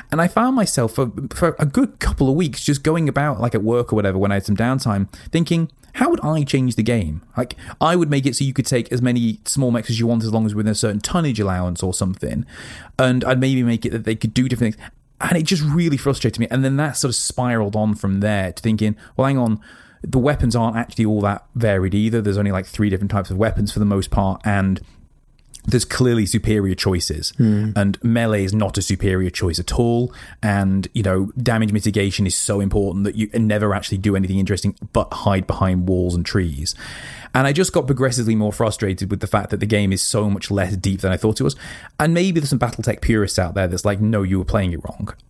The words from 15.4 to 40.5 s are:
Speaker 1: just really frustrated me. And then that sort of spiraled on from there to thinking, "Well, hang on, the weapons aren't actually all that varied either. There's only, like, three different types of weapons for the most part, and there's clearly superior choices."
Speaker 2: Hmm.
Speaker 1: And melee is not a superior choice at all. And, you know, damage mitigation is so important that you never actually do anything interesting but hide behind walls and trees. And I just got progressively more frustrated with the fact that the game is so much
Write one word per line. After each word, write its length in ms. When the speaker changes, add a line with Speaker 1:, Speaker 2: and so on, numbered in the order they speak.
Speaker 1:
just 220
really 320
frustrated 420
me. 100
And 160
then 120
that 200
sort 140
of 60
spiraled 600
on 200
from 240
there 320
to 100
thinking, 340
"Well, 100
hang 100
on, 240
the 160
weapons 340
aren't 220
actually 300
all 160
that 220
varied 360
either. 300
There's 160
only, 140
like, 140
three 220
different 220
types 180
of 80
weapons 360
for 80
the 40
most 280
part, 320
and 360
there's 180
clearly 400
superior 520
choices." 600
Speaker 2:
Hmm. 380
Speaker 1:
And 300
melee 400
is 100
not 240
a 40
superior 460
choice 300
at 160
all. 380
And, 540
you 80
know, 340
damage 360
mitigation 560
is 80
so 240
important 420
that 140
you 180
never 400
actually 240
do 160
anything 240
interesting 380
but 200
hide 360
behind 400
walls 260
and 100
trees. 520
And 120
I 60
just 220
got 120
progressively 480
more 180
frustrated 580
with 100
the 60
fact 240
that 100
the 60
game 260
is 80
so 300
much 200